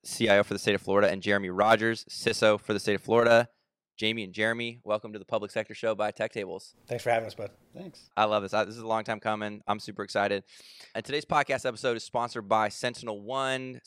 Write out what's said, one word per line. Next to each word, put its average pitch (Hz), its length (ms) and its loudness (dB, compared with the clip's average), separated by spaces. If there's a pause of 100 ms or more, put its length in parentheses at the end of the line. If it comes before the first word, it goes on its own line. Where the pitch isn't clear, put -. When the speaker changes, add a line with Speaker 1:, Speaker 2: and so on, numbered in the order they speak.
Speaker 1:
C - 240 -2
I 101 120 8
O 101 40 4
for - 100 -2
the 98 60 -4
state 104 160 2
of 95 60 -2
Florida, 101 280 4
and 95 120 -2
Jeremy 98 280 0
Rogers, 110 600 4
ciso 107 500 2
for - 140 -4
the 101 80 0
state 104 140 2
of 92 60 -4
Florida. 117 460 6 (480)
Jamie 110 300 -2
and 92 80 -14
Jeremy, 117 500 -4
welcome 107 300 -4
to 107 60 -12
the 95 40 -16
Public 104 260 -4
Sector 110 240 -6
Show 110 220 -2
by 104 160 -2
Tech 113 220 -6
Tables. 95 420 -10 (120)
Speaker 2:
Thanks 120 180 -8
for 123 40 0
having 113 180 0
us, 101 80 -14
bud. 104 160 -10 (220)
Speaker 3:
Thanks. - 440 -18
Speaker 1:
I 107 80 4
love 107 180 2
this. 95 100 -6
I, 107 120 2
this 107 100 -14
is 117 60 -16
a 110 40 -14
long 110 200 -2
time 110 160 -4
coming. 104 440 -4
I'm 104 140 -2
super 104 240 -10
excited. 101 400 0 (500)
And 110 120 -8
today's 147 180 -4
podcast 143 420 0
episode 120 300 -2
is 113 80 -8
sponsored 117 460 -4
by 110 180 4
SentinelOne. 123 1200 -6